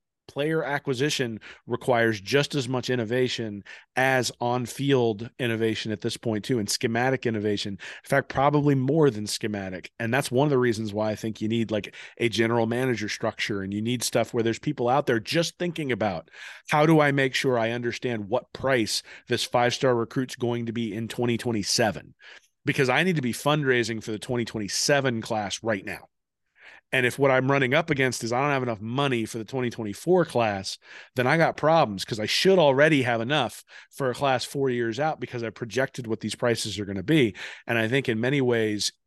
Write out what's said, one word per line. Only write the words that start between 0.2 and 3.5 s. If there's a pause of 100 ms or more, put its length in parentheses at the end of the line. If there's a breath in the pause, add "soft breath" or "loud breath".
player
acquisition (260 loud breath)
requires
just
as
much
innovation (320 loud breath)